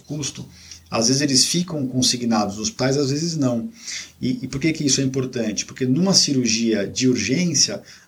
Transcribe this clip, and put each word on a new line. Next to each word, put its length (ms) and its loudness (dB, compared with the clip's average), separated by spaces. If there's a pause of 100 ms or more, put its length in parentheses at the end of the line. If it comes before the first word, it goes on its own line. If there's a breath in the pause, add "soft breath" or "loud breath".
custo, 400 -8 (440 loud breath)
às 160 0
vezes 160 2
eles 240 2
ficam 400 -2
consignados 680 0
nos 120 -4
hospitais, 280 0
às 140 2
vezes 260 -2
não. 340 0 (500 loud breath)
E, 220 -2
e 60 -8
por 120 -6
que 120 2
que 120 -4
isso 160 2
é 40 2
importante? 600 -2
Porque 220 -4
numa 260 4
cirurgia 720 2
de 220 0
urgência, 720 0 (280 loud breath)